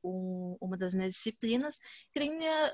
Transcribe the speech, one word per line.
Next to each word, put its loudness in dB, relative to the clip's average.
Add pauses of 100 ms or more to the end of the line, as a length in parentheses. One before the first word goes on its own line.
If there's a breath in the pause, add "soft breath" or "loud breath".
um, -4
uma -2
das 0
minhas 2
disciplinas. 0 (360 soft breath)
Queria, 2